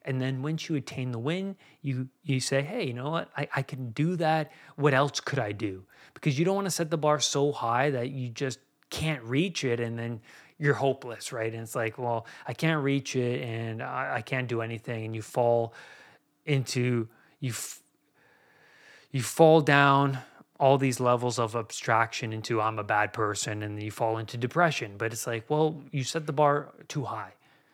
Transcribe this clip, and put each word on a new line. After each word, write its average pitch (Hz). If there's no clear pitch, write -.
And 131
then 131
once 156
you 160
attain 127
the 117
win, 185
you, 131
you 135
say, 139
"Hey, 175
you 123
know 123
what? 165
I, -
I 139
can 127
do 160
that. 156
What 143
else 139
could -
I 107
do?" 101
Because 143
you 165
don't 196
wanna 196
set 160
the 165
bar 151
so 143
high 123
that 127
you 131
just 127
can't 156
reach 143
it, 120
and 117
then 117
you're 147
hopeless, 131
right? 113
And 113
it's 110
like, 113
"Well, 117
I -
can't 156
reach 139
it, 123
and 113
I, 135
I 117
can't 127
do 117
anything." 113
And 110
you 107
fall 117
into, 123
you 127
f-, -
you 131
fall 160
down 139
all 139
these 131
levels 123
of 117
abstraction 113
into, 110
"I'm 110
a 104
bad 104
person," 104
and 104
you 107
fall 113
into 113
depression. 123
But 110
it's -
like, 117
well, 156
you 135
set 160
the 151
bar 147
too 139
high. 104